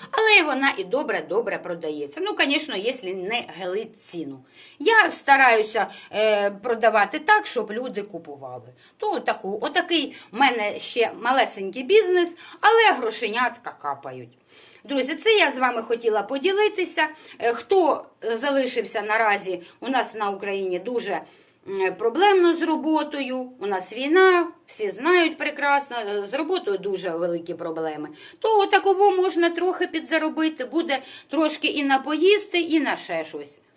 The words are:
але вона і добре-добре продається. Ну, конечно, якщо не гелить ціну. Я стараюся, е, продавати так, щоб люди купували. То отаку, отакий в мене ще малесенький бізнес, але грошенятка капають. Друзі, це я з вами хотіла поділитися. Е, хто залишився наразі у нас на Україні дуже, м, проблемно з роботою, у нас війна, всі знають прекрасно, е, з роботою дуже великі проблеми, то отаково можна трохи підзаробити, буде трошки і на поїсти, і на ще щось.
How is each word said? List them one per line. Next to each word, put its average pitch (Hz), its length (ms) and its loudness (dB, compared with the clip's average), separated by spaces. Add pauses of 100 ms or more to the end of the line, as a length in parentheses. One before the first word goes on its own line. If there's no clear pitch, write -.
(120)
але 427 320 6
вона 277 340 0
і 190 60 -6
добре-добре 190 720 -2
продається. 160 680 -8
Ну, 415 120 -2
конечно, 294 400 0
якщо 202 320 -4
не 190 380 -4 (140)
гелить 190 460 -8
ціну. 139 340 -10 (400)
Я 370 320 4
стараюся, 226 760 4 (240)
е, 208 400 2
продавати 220 680 2
так, 415 280 4
щоб 208 240 -4
люди 214 300 -6
купували. 131 680 -14 (300)
То 415 160 -2
отаку, 214 480 -4
отакий 311 540 -2 (160)
в 202 60 -12
мене 240 420 0
ще 220 320 -2 (100)
малесенький 226 600 0
бізнес, 359 520 4 (260)
але 440 360 6
грошенятка 226 840 -4
капають. 131 560 -10 (460)
Друзі, 269 320 -2
це 440 180 2
я 339 180 4
з 254 60 -8
вами 247 240 0
хотіла 226 420 0
поділитися. 359 840 0 (320)
Е, 233 140 0
хто 302 520 2 (160)
залишився 233 800 -2
наразі 208 600 0 (180)
у 226 100 -8
нас 247 260 0
на 208 140 -2
Україні 196 500 -4
дуже, 196 420 -4 (460)
м, 190 280 -2
проблемно 339 600 4
з 339 60 -4
роботою, 285 880 -2 (100)
у 392 60 -10
нас - 280 -4
війна, 339 540 4 (200)
всі 415 220 -6
знають 320 480 2
прекрасно, 285 600 0
е, 208 300 -4
з 202 60 -8
роботою 302 440 -2
дуже 185 320 -4
великі 170 440 -4
проблеми, 160 560 -6 (300)
то 440 200 4
отаково 392 520 4
можна 359 380 2
трохи 349 380 -2
підзаробити, 311 800 -2
буде 277 360 -2 (280)
трошки - 380 0
і 285 160 -2
на 269 160 2
поїсти, 349 600 2
і 320 200 0
на 233 180 -2
ще 160 280 -6
щось. - 320 -14 (200)